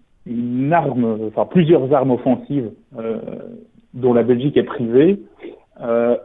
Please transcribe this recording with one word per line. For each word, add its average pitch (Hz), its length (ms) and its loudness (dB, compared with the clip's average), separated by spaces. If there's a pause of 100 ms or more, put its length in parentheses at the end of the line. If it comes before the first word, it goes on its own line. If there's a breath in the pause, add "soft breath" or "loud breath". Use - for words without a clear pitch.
(260)
une 123 480 -4
arme, 117 540 -2
enfin 107 180 -2
plusieurs 151 480 2
armes 127 160 2
offensives, 123 600 -2 (280)
euh, 113 200 -6 (760)
dont 123 180 2
la 117 100 4
Belgique 123 360 0
est 113 60 2
privée. 135 580 2 (580 loud breath)
Euh, 117 440 0